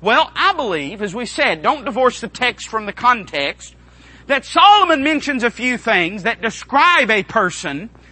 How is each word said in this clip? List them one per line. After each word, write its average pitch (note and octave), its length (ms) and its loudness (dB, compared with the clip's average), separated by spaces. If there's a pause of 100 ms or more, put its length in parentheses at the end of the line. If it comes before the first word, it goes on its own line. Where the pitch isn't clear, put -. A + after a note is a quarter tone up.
Well, A#3+ 320 2
I F#4 180 2
believe, G3 480 -4
as G3+ 140 -6
we A#3+ 100 -8
said, G#3 380 -2
don't B3 240 -2
divorce A#3+ 340 0
the A#3 80 -10
text - 400 -6
from A3 160 -6
the G#3 80 -8
context, F3+ 840 -2 (500)
that C4+ 180 -2
Solomon F4+ 580 4
mentions C#4+ 400 -2
a A#3 80 2
few B3 260 -4
things F#3+ 460 -2
that A3 180 -4
describe D4+ 680 2
a G#3+ 140 0
person F3+ 680 -4 (220)